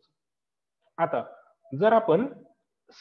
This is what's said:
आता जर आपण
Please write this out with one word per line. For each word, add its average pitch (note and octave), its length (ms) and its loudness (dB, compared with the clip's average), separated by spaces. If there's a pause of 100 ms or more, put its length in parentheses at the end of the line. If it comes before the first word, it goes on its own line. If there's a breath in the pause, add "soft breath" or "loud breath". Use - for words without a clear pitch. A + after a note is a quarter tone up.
(960)
आता E3 260 -4 (560)
जर G#3+ 140 2
आपण A3 340 2 (720)